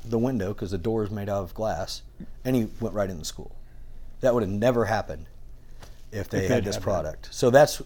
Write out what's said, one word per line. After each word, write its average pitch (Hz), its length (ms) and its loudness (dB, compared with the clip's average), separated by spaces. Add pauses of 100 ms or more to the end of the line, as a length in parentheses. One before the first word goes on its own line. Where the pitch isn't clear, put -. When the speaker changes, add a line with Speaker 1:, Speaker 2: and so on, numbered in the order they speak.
Speaker 1:
the 117 140 0
window 113 340 0
'cause 92 180 -4
the 98 60 -2
door 110 260 0
is 101 60 -2
made 101 200 -4
out 101 140 0
of 90 100 -8
glass, 95 500 -4 (420)
and 131 100 2
he 113 120 4 (120)
went 110 140 -4
right 101 160 0
in 92 80 -8
the 78 80 -8
school. - 260 -10 (680)
That 127 120 6
would 120 100 4
have 95 80 0
never 113 340 4
happened 98 400 -2 (840)
if 101 180 -6
they 98 160 0
Speaker 2:
If - 40 0
Speaker 1:
had 123 140 4
Speaker 2:
they'd - 20 -2
Speaker 1:
this 101 100 -2
Speaker 2:
had 107 80 -6
that. - 20 -2
Speaker 1:
product. 82 460 -2
So - 180 4
that's, 139 360 8